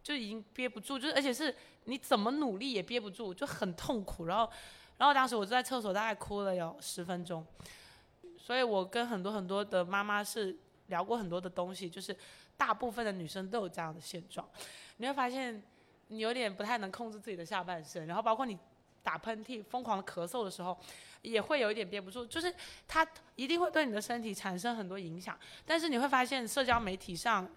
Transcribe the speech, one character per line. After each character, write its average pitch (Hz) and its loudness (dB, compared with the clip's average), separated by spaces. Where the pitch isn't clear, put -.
就 294 -4
已 226 -4
经 214 -6
憋 254 0
不 226 -4
住， 269 -4
就 269 0
是 - -2
而 277 6
且 269 2
是 294 0
你 254 -4
怎 - 4
么 214 4
努 269 0
力 262 -4
也 202 0
憋 240 -2
不 208 -6
住， 185 -6
就 277 -2
很 202 -2
痛 226 0
苦。 170 -8
然 185 2
后， 220 4
然 254 6
后 285 10
当 262 6
时 240 0
我 208 2
就 196 -10
在 247 4
厕 247 0
所 202 0
大 208 2
概 220 2
哭 202 -4
了 190 2
有 170 -2
十 - -6
分 180 -2
钟。 165 -6
所 - -2
以 262 6
我 202 4
跟 233 0
很 220 -2
多 202 -2
很 196 -2
多 196 2
的 196 2
妈 196 2
妈 208 2
是 196 -2
聊 180 0
过 226 0
很 196 -2
多 175 0
的 185 -6
东 180 -4
西， 180 -6
就 190 -10
是 185 -6
大 247 4
部 240 0
分 226 -2
的 208 2
女 180 -6
生 190 -4
都 233 0
有 190 -2
这 170 -6
样 160 -4
的 165 -12
现 170 -10
状。 - -8
你 233 -4
会 277 0
发 254 2
现 247 -4
你 220 -10
有 220 2
点 226 0
不 196 -6
太 233 0
能 190 -4
控 226 -6
制 214 -12
自 214 -10
己 185 -6
的 170 -8
下 185 -2
半 170 -4
身， 156 -8
然 175 -2
后 220 0
包 226 6
括 254 0
你 202 -4
打 165 0
喷 220 -6
嚏、 233 -8
疯 247 -4
狂 226 0
的 196 -4
咳 175 -4
嗽 240 -2
的 185 -4
时 180 -10
候， 180 -4
也 220 2
会 277 2
有 214 4
一 - 0
点 208 -2
憋 196 -4
不 190 -12
住。 240 -8
就 330 -4
是 349 0
它 - 4
一 254 -4
定 339 4
会 339 4
对 311 6
你 233 0
的 208 0
身 240 -4
体 220 -2
产 180 -2
生 233 0
很 196 -4
多 196 -6
影 170 -6
响。 185 -8
但 320 4
是 330 2
你 262 4
会 262 4
发 254 6
现 254 0
社 254 2
交 240 6
媒 190 -2
体 185 -8
上 190 2